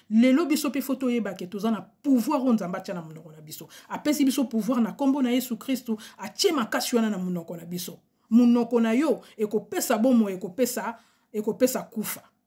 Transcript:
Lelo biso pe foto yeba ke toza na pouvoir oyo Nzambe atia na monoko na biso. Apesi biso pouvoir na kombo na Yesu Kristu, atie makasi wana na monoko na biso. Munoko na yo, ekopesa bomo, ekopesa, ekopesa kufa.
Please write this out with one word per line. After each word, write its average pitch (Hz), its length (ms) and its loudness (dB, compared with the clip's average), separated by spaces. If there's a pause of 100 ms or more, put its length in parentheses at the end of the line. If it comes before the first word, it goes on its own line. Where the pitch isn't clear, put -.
(100)
Lelo 262 360 6
biso 294 240 -2
pe 269 100 -4
foto 262 280 -4
yeba 220 260 -2
ke 180 120 -10
toza 202 240 -4
na 202 100 -2
pouvoir 269 640 0
oyo 254 100 2
Nzambe 185 260 0
atia 185 160 -10
na 170 80 -10
monoko 156 280 -18
na 156 100 -20
biso. 156 280 -18 (200)
Apesi 294 360 0
biso 269 200 2
pouvoir 226 360 -2
na 190 120 0
kombo 277 300 0
na 240 80 2
Yesu 247 260 -2
Kristu, 233 400 -6 (220)
atie 330 340 -2
makasi 247 440 -2
wana 226 120 2
na 202 100 -4
monoko 180 380 -6
na 170 80 -14
biso. 175 360 -10 (320)
Munoko 240 480 6
na 226 120 2
yo, 269 280 2 (160)
ekopesa 214 640 -2
bomo, 226 320 4
ekopesa, 202 680 -4 (340)
ekopesa 220 500 -2
kufa. - 400 -10 (240)